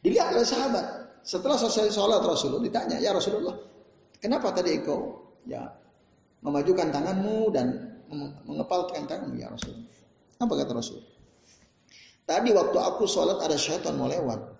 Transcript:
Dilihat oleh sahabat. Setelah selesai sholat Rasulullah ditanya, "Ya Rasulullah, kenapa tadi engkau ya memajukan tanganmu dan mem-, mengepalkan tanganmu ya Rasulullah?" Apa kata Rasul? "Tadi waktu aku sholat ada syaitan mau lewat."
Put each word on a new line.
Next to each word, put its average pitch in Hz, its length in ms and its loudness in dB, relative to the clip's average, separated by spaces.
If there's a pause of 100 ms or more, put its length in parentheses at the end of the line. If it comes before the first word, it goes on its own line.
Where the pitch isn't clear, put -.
Dilihat 427 320 4
oleh 240 80 4
sahabat. 247 400 0 (400)
Setelah 240 320 0
selesai 214 400 2
sholat 202 240 4
Rasulullah 151 400 0
ditanya, - 400 -2
"Ya 202 160 2
Rasulullah, 196 400 -2 (640)
kenapa 226 320 0
tadi 175 240 2
engkau - 480 -4 (240)
ya 123 240 -10 (720)
memajukan 156 480 2
tanganmu 196 560 0
dan 127 560 -2
mem-, 143 400 -10
mengepalkan 156 640 -4
tanganmu 135 320 -8
ya 113 80 -12
Rasulullah?" - 400 -12 (480)
Apa 233 160 2
kata 135 240 -2
Rasul? 113 240 -8 (1300)
"Tadi 220 240 4
waktu 180 240 6
aku 180 320 2
sholat 180 320 2
ada 156 160 2
syaitan 156 400 -2
mau 127 80 0
lewat." 131 540 -4